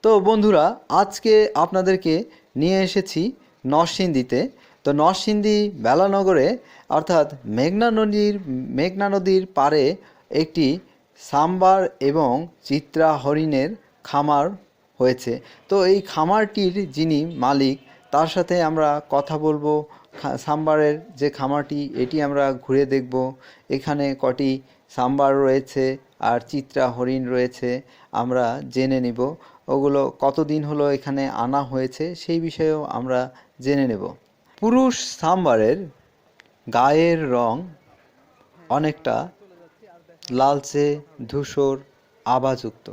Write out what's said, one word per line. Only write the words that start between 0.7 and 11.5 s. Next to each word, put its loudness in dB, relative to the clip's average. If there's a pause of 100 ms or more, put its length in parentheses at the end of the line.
আজকে 4
আপনাদেরকে 0 (320)
নিয়ে 2
এসেছি -2 (340)
নরসিংদীতে। 0 (360)
তো 2
নরসিংদী 2
বেলানগরে 2 (300)
অর্থাৎ 0 (100)
মেঘনা 0
নদীর, 0
মেঘনা -4
নদীর 0
পাড়ে 2 (340)
একটি 0 (400)
সাম্বার 2 (120)